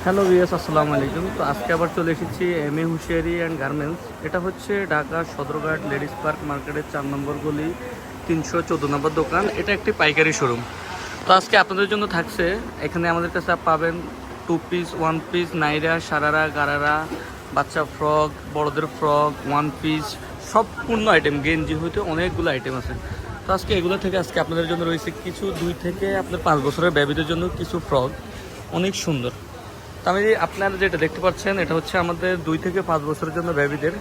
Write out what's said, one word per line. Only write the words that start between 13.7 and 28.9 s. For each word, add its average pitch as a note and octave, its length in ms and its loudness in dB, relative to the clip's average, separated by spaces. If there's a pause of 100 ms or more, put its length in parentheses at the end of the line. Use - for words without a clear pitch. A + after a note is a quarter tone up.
টু E3+ 80 2 (140)
পিস, F3 200 0 (120)
ওয়ান D#3+ 160 2 (140)
পিস, F3 180 0 (140)
নাইরা, D3+ 320 2 (140)
সারারা, D3+ 360 2 (120)
গারারা, D3 400 2 (600)
বাচ্চা C#3+ 260 0 (120)
ফ্রক, D3+ 360 2 (240)
বড়দের D3+ 320 0 (100)
ফ্রক, D3 360 4 (160)
ওয়ান D3 180 2 (140)
পিস, D#3 260 0 (460)
সম্পূর্ণ A3 520 2 (100)
আইটেম, D3 220 4 (100)
গেঞ্জি D#3 360 0
হইতে E3+ 160 -2 (140)
অনেকগুলো E3 420 0
আইটেম C3 260 -4
আছে। - 140 -6 (500)
তো - 120 -6
আজকে - 220 -2
এগুলো F3+ 260 2
থেকে F#3+ 180 0
আজকে - 220 -4
আপনাদের E3 260 0
জন্য E3+ 140 0
রয়েছে E3 260 0 (140)
কিছু F#3 200 -6 (160)
দুই F3 120 0 (120)
থেকে F#3+ 220 -2 (160)
আপনার E3+ 240 -4
পাঁচ D#3 200 6
বছরের D#3+ 320 2
বেবিদের D3 320 2
জন্য E3+ 140 0 (140)
কিছু F3 180 -4 (120)
ফ্রক, B2+ 220 2 (680)
অনেক F#3+ 180 0 (100)